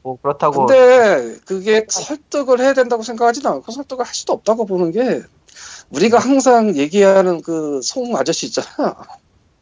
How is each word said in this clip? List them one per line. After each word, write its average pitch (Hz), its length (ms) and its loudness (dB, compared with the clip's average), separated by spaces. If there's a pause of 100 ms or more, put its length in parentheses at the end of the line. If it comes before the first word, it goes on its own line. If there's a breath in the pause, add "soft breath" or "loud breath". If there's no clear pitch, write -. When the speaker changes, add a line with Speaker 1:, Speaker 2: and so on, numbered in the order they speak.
Speaker 1:
뭐, 131 200 -10
그렇다고. 143 440 0
Speaker 2:
근데 208 760 4
그게 214 440 -2
설득을 262 720 -4
해야 269 120 2
된다고 240 300 0
생각하지도 233 480 -2
않고 143 220 -6
설득을 254 340 -8
할 - 80 -18
수도 - 180 -6
없다고 226 320 -2
보는 180 280 -4
게, 208 280 -2 (680 loud breath)
우리가 220 280 2
항상 233 580 2
얘기하는 185 680 2
그 151 400 -6
송 240 340 -6
아저씨 160 300 -2
있잖아. 135 500 -6 (640)